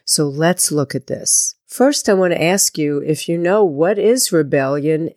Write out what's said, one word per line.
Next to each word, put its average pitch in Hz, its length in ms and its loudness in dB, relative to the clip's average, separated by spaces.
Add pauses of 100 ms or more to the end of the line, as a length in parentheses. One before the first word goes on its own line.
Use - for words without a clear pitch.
So 151 200 0
let's 156 460 0
look 147 220 -2
at 131 120 -8
this. - 480 -2 (120)
First, 285 420 0
I 208 60 4
want 180 180 2
to 165 100 -2
ask 180 360 0
you 147 260 -2
if 151 240 -4
you 170 80 0
know 180 260 2
what 175 360 0
is 233 340 0
rebellion 147 840 0